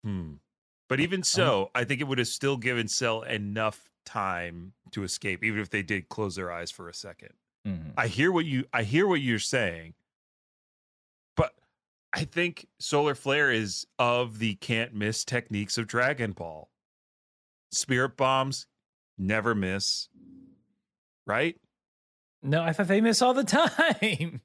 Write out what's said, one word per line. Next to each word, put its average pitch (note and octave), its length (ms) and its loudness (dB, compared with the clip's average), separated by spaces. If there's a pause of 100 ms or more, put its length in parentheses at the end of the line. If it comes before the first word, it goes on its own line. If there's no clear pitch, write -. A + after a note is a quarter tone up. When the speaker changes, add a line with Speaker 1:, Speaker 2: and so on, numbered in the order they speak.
Speaker 1:
Hmm. F2+ 320 -6 (540)
But C3 120 0
even F3 200 0
Speaker 2:
Uh, - 40 -8
Speaker 1:
so, C3 500 4
I B2 100 2
think C3 160 -2
it D3+ 40 -2
would C3+ 120 -2
have A#2+ 120 0
still C#3 280 -2
given A#2 320 -2
Cell A2+ 320 0
enough A2 720 -4 (160)
time F2 680 -4 (200)
to G#2 100 -4
escape, F#2+ 420 -4
even G#2+ 160 0
if G2 80 -4
they G#2 140 -2
did F#2 260 -4
close G2 280 -4
their F#2 140 -6
eyes E2+ 200 -8
for F2 180 -16
a E2+ 60 -18
second. - 400 -16 (340)
Speaker 2:
Mm-hmm. D#2+ 300 -6
Speaker 1:
I A#2 80 2
hear C3+ 260 2
what E3 140 2
you, C3 260 0
I A#2+ 120 0
hear D3+ 220 2
what F3 140 2
you're A#2+ 180 0
saying, E2+ 540 -2 (1400)
but D#3+ 160 2 (640)
I D#3 100 -2
think E3+ 420 -4 (120)
solar D3 360 2
flare C#3 380 2
is A2 340 -2 (120)
of A#2+ 400 2
the A2 160 0
can't A#2 400 -2
miss G#2+ 300 -2
techniques G#2+ 520 -4
of A2+ 100 -2
Dragon A#2+ 460 0
Ball. D#2+ 380 -12 (1000)
Spirit B2+ 440 0
bombs C3 500 0 (520)
never G#2+ 360 2
miss, F#2+ 540 -2 (1160)
right? D3 340 0 (800)
Speaker 2:
No, D3+ 200 2
I E3 100 0
thought F3+ 160 0
they G3+ 140 6
miss A3+ 180 4
all B3 140 6
the B3+ 100 2
<laughs> - 0 -
time. G#3+ 1000 2